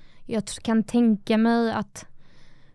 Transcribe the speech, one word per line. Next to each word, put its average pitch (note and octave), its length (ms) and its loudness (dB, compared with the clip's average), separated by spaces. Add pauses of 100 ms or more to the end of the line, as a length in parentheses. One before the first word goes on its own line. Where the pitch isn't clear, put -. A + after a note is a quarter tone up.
(260)
jag G#3+ 180 -2
tr-, - 160 -12
kan A3+ 240 2
tänka A3+ 540 2
mig A3+ 340 2
att - 340 -8 (680)